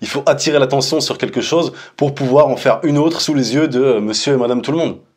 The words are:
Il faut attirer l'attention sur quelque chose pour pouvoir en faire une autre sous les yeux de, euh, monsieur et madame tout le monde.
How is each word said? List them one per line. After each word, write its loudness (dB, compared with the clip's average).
Il -8
faut -6
attirer 2
l'attention 0
sur -4
quelque -4
chose -2
pour 0
pouvoir 4
en -2
faire 0
une 2
autre 2
sous -2
les 0
yeux 2
de, 0
euh, 2
monsieur -2
et 2
madame 0
tout -4
le 0
monde. -2